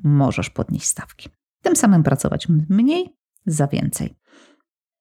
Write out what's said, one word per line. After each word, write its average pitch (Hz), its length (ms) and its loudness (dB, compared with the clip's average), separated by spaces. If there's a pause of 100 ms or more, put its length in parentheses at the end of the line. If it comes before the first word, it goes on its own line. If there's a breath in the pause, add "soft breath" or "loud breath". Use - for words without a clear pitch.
możesz 139 460 0
podnieść - 360 -6
stawki. - 420 -10 (340)
Tym 349 140 0
samym 196 260 6
pracować - 480 -2
m-, 156 180 2
mniej 294 480 0 (300)
za 151 200 0
więcej. - 500 -6 (840 soft breath)